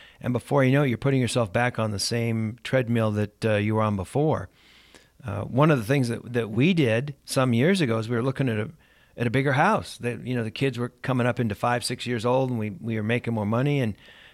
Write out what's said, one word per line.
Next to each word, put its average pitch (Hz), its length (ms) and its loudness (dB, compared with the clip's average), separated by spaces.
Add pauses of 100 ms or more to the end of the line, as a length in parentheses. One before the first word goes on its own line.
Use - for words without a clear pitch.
(200)
and 123 120 -4
before 139 300 0
you 127 80 4
know 143 140 4
it, 135 40 0
you're 110 100 -2
putting 135 220 2
yourself 113 320 0
back 120 280 0
on 110 100 0
the 101 80 -4
same 113 640 -2
treadmill 113 500 2
that, 104 320 -2
uh, 110 120 4
you 107 180 2
were 110 80 2
on 107 140 0
before. 104 520 -2 (800)
Uh, 101 160 -4
one 127 300 4
of 135 60 4
the 107 60 -2
things 127 240 2
that, 120 240 -6
that 113 180 -2
we 131 220 2
did 139 420 2 (100)
some 127 280 0
years 165 280 4
ago 113 180 0
is 110 100 -6
we 123 60 -2
were 117 80 0
looking 131 260 -2
at 110 100 -2
a, 107 120 -4 (460)
at 120 100 -2
a 117 40 0
bigger 135 240 0
house. 160 440 0
That, 120 260 -6
you 123 120 -4
know, 113 80 -2
the 110 80 -6
kids 131 260 -2
were 120 120 -4 (120)
coming 123 240 0
up 123 140 0
into 107 160 0
five, 120 280 -2
six - 220 -6
years 117 180 -2
old, 131 260 2
and 120 80 -4
we, 107 120 -4
we 110 260 -6
were 107 60 -2
making 120 320 -2
more 107 100 -2
money, 135 360 2
and, 110 160 -2 (380)